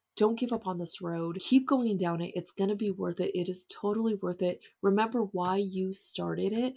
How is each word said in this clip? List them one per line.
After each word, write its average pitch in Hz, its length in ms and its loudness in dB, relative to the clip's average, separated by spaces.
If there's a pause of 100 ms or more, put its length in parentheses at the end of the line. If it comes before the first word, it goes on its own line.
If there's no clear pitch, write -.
(140)
Don't 220 240 4
give 240 140 -2
up 220 140 -2
on 180 120 -2
this 175 220 -6
road. 170 400 -4
Keep 262 260 4
going 240 300 2
down 170 240 0
it. 175 140 -4
It's 170 160 -4
gonna 196 240 0
be 208 160 -2
worth 185 280 -2
it. 185 160 0
It 175 140 -2
is 180 220 -6
totally 220 440 0
worth 180 280 -4
it. 180 180 0 (220)
Remember 220 400 4
why 185 340 0
you 190 380 0
started 175 580 -2
it. 247 240 0